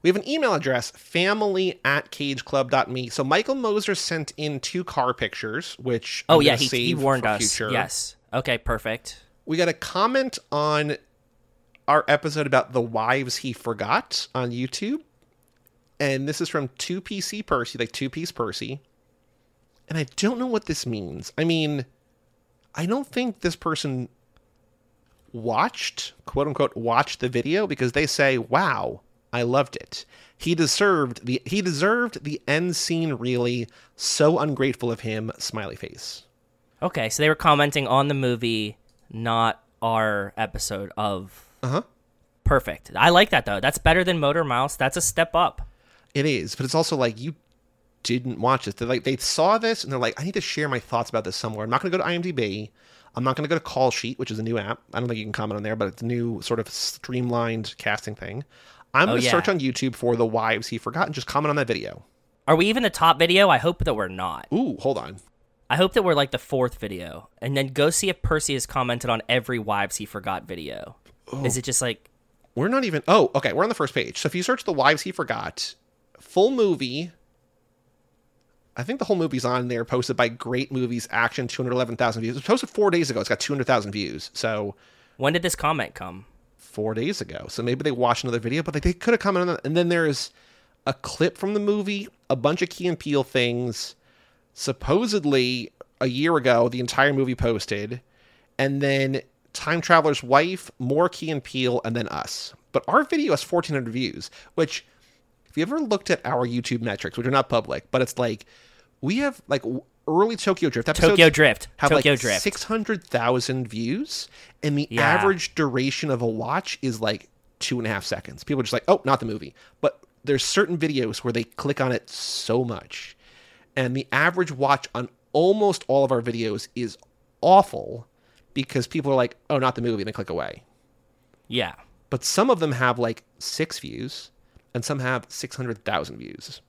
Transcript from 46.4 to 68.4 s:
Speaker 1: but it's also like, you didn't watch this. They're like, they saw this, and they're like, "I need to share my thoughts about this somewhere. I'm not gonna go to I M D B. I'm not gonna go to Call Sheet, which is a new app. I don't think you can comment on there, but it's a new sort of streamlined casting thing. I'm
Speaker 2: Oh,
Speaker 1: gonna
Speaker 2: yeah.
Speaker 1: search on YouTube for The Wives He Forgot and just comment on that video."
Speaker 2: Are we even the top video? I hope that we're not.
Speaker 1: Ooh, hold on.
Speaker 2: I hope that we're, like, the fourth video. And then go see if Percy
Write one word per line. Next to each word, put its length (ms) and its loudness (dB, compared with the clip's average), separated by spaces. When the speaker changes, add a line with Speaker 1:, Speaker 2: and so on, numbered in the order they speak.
Speaker 1:
but 120 -4
it's 80 -4
also 200 2
like, 240 0
you 160 -8
didn't 360 -2
watch 280 2
this. 80 -8
They're 120 -4
like, 180 -2
they 120 0
saw 400 2
this, 260 -2
and 80 -10
they're 80 -4
like, 220 -2
"I 40 -6
need 100 -6
to 80 -2
share 260 -4
my 100 0
thoughts 300 -2
about 160 -2
this 120 -6
somewhere. 280 -6
I'm 60 -4
not 100 2
gonna 120 -4
go 40 0
to 80 0
I 80 -2
M 80 -2
D 120 -6
B. 380 -4
I'm 100 -2
not 120 2
gonna 120 -4
go 60 2
to 60 0
Call 300 2
Sheet, 280 -6
which 120 -6
is 80 -6
a 40 -4
new 160 -2
app. 220 -4
I 60 -4
don't 100 -2
think 100 -4
you 60 -6
can 80 -8
comment 240 -4
on 60 -6
there, 140 -4
but 120 0
it's 140 -10
a 40 -4
new 360 -2
sort 180 -2
of 80 -6
streamlined 1080 -4
casting 360 -4
thing. 300 -12
I'm 140 6
Speaker 2:
Oh, 40 2
Speaker 1:
gonna 100 2
Speaker 2:
yeah. 80 4
Speaker 1:
search 180 4
on 120 2
YouTube 340 -2
for 220 0
The 100 4
Wives 420 0
He 100 -6
Forgot 280 -2
and 80 -8
just 120 -8
comment 240 0
on 60 0
that 100 0
video." 380 -4
Speaker 2:
Are 100 6
we 100 4
even 160 2
the 80 2
top 280 4
video? 300 6
I 100 6
hope 260 0
that 100 0
we're 140 -2
not. 440 -6
Speaker 1:
Ooh, 280 0
hold 180 0
on. 180 -12
Speaker 2:
I 60 2
hope 180 4
that 80 4
we're, 120 4
like, 180 2
the 60 -4
fourth 400 -2
video. 500 -10
And 180 -4
then 120 0
go 220 2
see 200 0
if 100 -6
Percy 340 0